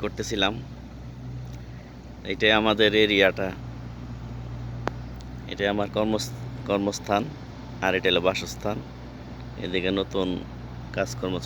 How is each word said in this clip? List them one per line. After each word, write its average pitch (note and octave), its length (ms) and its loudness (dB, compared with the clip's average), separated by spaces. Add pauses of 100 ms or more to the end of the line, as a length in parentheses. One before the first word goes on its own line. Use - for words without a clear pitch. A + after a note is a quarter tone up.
করতেছিলাম। G#2 480 0 (1800)
এটাই G#2+ 280 6
আমাদের G#2+ 300 6 (140)
এরিয়াটা, G2 440 6 (2000)
এটাই G2+ 220 2
আমার G2+ 220 2
কর্মস-, G#2+ 400 0 (320)
কর্মস্থান, G2+ 540 2 (640)
আর F#2+ 140 6
এটা F#2 120 4
হলো F2 180 6
বাসস্থান। F#2+ 480 0 (880)
এদিকে F2+ 260 0 (100)
নতুন F#2+ 280 0 (680)
কাজকর্ম F#2+ 380 -2 (120)